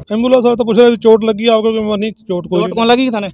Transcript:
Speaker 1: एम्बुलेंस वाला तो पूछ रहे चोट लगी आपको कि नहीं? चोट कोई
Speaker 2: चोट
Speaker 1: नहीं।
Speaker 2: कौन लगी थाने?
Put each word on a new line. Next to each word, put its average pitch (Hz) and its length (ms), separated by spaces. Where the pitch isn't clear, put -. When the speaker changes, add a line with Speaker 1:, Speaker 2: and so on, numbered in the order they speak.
Speaker 1:
एम्बुलेंस 240 320
वाला 240 100
तो 233 100
पूछ 214 140
रहे 240 180
चोट 220 280
लगी 220 240
आपको 226 240
कि 214 280
नहीं? 214 120
चोट - 360
कोई 175 120
Speaker 2:
चोट 214 80
Speaker 1:
नहीं। 185 80
Speaker 2:
कौन 226 100
लगी 247 240
थाने? 208 240